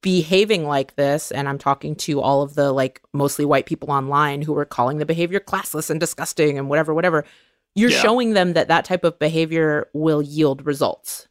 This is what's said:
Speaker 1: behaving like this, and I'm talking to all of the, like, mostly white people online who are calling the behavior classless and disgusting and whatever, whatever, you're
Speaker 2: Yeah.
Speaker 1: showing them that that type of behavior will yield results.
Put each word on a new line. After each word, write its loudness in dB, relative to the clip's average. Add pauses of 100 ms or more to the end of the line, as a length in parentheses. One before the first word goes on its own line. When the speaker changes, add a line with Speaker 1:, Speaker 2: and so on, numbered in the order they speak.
Speaker 1:
behaving 2
like -2
this, 0
and -4
I'm -4
talking -2 (120)
to -2
all 2
of -6
the, 2
like, -2 (140)
mostly 0
white 2
people -6
online 0
who -2
are -2
calling -2
the -2
behavior -2
classless -6
and -2
disgusting 0
and -4
whatever, 0
whatever, 2 (520)
you're 4
Speaker 2:
Yeah. 2
Speaker 1:
showing 2
them 2
that 2
that 2
type -4
of 0
behavior 0
will 2
yield 0
results. -4